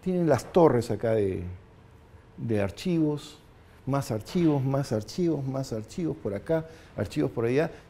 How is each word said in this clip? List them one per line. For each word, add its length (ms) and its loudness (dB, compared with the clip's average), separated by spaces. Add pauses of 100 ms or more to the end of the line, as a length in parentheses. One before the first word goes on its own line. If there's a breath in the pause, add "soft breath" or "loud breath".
tienen 280 0
las 240 2
torres 400 6
acá 200 0
de, 300 0 (920)
de 240 -2
archivos, 800 -2 (460 soft breath)
más 260 -2
archivos, 500 2
más 300 0
archivos, 520 -2
más 280 -6
archivos 460 -6
por 160 -4
acá, 320 -2 (300 loud breath)
archivos 360 -2
por 140 -2
allá. 240 2 (200 loud breath)